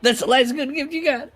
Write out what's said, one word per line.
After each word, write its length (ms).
That's 180
the 80
last 260
good 200
gift 200
you 120
got. 300